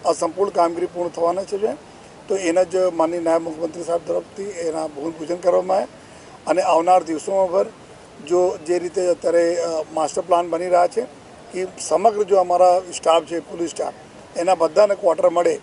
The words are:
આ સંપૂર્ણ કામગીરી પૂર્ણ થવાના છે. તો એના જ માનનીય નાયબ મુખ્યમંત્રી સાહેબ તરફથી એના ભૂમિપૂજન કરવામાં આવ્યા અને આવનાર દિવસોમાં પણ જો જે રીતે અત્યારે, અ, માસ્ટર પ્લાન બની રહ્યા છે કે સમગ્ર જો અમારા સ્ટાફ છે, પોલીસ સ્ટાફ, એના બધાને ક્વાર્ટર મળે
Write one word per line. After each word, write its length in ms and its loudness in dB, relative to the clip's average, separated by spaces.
આ 60 2
સંપૂર્ણ 380 -2
કામગીરી 340 0
પૂર્ણ 240 -6
થવાના 340 -2
છે. 480 -6
તો 80 -2
એના 280 2
જ 120 -4
માનનીય 440 0
નાયબ 220 2
મુખ્યમંત્રી 420 -8
સાહેબ 240 -2
તરફથી 360 -6
એના 440 -6
ભૂમિપૂજન 480 -8
કરવામાં 400 0
આવ્યા 120 0
અને 140 2
આવનાર 420 4
દિવસોમાં 480 -2
પણ 140 2
જો 320 2
જે 120 0
રીતે 280 -2
અત્યારે, 540 2
અ, 220 -2
માસ્ટર 280 -2
પ્લાન 280 0
બની 160 -4
રહ્યા 220 4
છે 140 -2
કે 140 -4
સમગ્ર 440 2
જો 140 2
અમારા 440 4
સ્ટાફ 320 2
છે, 140 -6
પોલીસ 300 -8
સ્ટાફ, 240 -8
એના 180 2
બધાને 400 4
ક્વાર્ટર 340 2
મળે 340 0